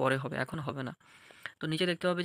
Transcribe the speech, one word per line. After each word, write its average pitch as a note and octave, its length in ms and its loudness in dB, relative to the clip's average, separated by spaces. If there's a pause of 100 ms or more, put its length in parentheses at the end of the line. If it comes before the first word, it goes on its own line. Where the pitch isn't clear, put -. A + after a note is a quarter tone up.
পরে C3+ 220 4
হবে, - 220 -4
এখন E3 220 -6
হবে C#3 220 -4
না। - 40 -10 (680)
তো - 120 -6
নিচে E3 180 2
দেখতে E3+ 180 -2
পাবে F3 160 2